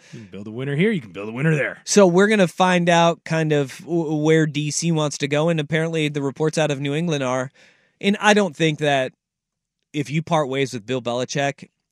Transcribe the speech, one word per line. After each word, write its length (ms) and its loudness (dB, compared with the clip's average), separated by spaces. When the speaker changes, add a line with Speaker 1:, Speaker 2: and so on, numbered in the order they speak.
Speaker 1:
You 80 -18
can 80 -20
build 180 -14
a 40 -12
winner 260 -6
here, 140 2
you 100 -2
can 100 -16
build 160 -12
a 60 -10
winner 200 2
there. 300 -2
Speaker 2:
So 240 6
we're 200 4
gonna 200 4
find 400 0
out 380 2
kind 260 0
of 280 0
w-, 360 -2
where 300 4
D 260 -2
C 220 -2
wants 240 -2
to 100 -4
go, 220 0
and 100 0
apparently 480 -2
the 140 -4
reports 360 -2
out 140 2
of 80 -6
New 140 -4
England 320 -2
are, 260 -2
and 220 0
I 120 6
don't 220 0
think 240 0
that 320 0
if 180 -4
you 120 -2
part 260 0
ways 240 -2
with 140 -10
Bill 160 -4
Belichick, 680 -6